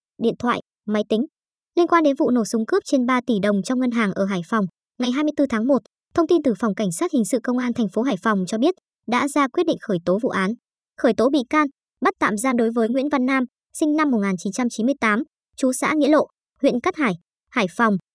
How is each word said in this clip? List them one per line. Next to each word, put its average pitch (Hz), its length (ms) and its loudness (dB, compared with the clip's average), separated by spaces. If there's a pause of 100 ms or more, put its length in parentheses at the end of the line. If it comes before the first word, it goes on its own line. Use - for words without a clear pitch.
(220)
điện 226 160 0
thoại, 240 220 -2 (260)
máy 208 220 0
tính. 220 180 0 (500)
Liên 339 100 4
quan 339 180 2
đến 277 140 4
vụ 311 120 2
nổ 247 140 0
súng 220 220 -4
cướp 392 200 0
trên 254 200 0
ba 254 200 2
tỷ 247 160 0
đồng 202 200 0
trong 247 180 -2
ngân 254 100 0
hàng 226 220 0
ở 196 120 -2
Hải 190 240 -2
Phòng, 220 160 0 (340)
ngày 247 120 -2
hai 277 140 -2
mươi 302 120 0
tư 285 120 4
tháng 226 180 -2
một, 269 120 4 (360)
thông 339 120 2
tin 339 160 4
từ 269 160 2
Phòng 190 160 0
Cảnh 196 180 -2
sát 349 200 -4
Hình 240 120 2
sự 247 180 -2
Công 247 160 -2
an 247 140 -2
thành 226 160 0
phố 220 140 -2
Hải 262 200 0
Phòng 208 240 0
cho 220 120 -4
biết 311 160 2 (340)
đã 240 200 0
ra 277 200 0
quyết 339 180 0
định 320 140 0
khởi 190 240 -2
tố 180 180 2
vụ 262 60 0
án, 190 220 0 (460)
khởi 240 200 2
tố 233 140 2
bị 285 100 0 (100)
can, 302 160 0 (380)
bắt 381 140 2
tạm 214 180 -2
giam 247 200 0
đối 233 140 2
với 233 180 0
Nguyễn 262 200 -2
Văn 269 180 0
Nam, 269 180 0 (340)
sinh 302 180 2
năm 311 140 2
một 240 80 2
nghìn 196 200 0
chín 196 140 -6
trăm 254 180 -2
chín 233 160 -4
mươi 269 140 2
tám, 220 220 0 (340)
trú 262 160 0
xã 277 220 -2
Nghĩa 294 140 2
Lộ, 302 180 4 (360)
huyện 247 180 2
Cát 359 160 -2
Hải, 254 160 0 (380)
Hải 220 160 -2 (100)
Phòng, 220 200 2 (180)